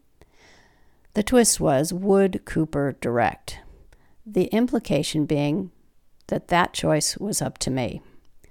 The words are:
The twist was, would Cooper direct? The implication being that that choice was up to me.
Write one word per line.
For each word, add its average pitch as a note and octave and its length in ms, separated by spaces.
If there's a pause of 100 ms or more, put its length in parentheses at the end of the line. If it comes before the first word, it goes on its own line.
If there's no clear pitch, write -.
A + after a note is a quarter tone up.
(1160)
The G#3 80
twist A#3 360
was, D#3 340
would G3 520
Cooper C#3+ 560
direct? A#2 600 (640)
The G3 200
implication G3+ 800
being D3+ 460 (560)
that - 200
that F3 260
choice D#3 420
was G3+ 260
up C3+ 160
to - 120
me. C3 320 (480)